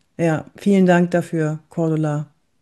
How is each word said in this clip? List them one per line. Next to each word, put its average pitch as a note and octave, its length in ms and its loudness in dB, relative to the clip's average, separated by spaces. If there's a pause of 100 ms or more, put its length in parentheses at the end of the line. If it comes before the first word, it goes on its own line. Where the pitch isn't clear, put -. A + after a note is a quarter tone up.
(180)
Ja, E3 280 -2 (100)
vielen G3 300 2
Dank F3 260 4
dafür, D#3+ 480 -4 (100)
Cordula. D#3 580 -4 (340)